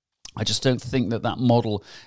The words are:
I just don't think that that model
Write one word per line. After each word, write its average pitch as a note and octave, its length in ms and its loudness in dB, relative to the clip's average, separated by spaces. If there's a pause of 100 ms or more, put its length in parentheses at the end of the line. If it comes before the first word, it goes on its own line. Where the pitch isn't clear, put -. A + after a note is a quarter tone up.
(340)
I A2 100 -4
just - 180 -2
don't B2+ 180 2
think A#2+ 300 -2
that A#2 140 -4
that G2+ 120 -2
model A#2 480 2 (220)